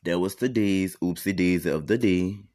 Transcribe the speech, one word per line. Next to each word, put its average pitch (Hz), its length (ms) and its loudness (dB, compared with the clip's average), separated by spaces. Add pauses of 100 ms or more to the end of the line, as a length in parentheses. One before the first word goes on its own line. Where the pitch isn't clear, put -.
That 85 160 -2
was 95 160 -2
today's 101 600 0
Oopsie 90 380 -2
Daisy 87 360 2
of 76 160 -2
the 107 100 2
Day. 98 420 0 (160)